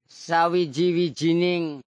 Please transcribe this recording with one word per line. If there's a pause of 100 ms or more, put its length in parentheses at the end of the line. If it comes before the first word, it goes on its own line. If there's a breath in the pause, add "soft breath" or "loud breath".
sawiji-wijining